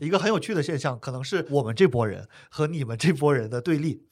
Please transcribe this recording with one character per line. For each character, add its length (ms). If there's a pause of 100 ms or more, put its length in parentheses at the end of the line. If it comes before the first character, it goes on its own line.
一 80
个 80
很 100
有 100
趣 140
的 100
现 160
象， 220
可 100
能 140
是 240
我 140
们 120
这 120
波 200
人 220 (220)
和 160
你 180
们 140
这 120
波 240
人 140
的 140
对 160
立。 340